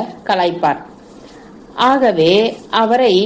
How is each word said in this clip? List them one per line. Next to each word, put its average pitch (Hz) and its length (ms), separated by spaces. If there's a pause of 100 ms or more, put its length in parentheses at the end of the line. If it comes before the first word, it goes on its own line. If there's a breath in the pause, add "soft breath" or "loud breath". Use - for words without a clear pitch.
(220)
கலாய்ப்பார். 175 580 (1040 loud breath)
ஆகவே 226 500 (420)
அவரை 226 400 (120)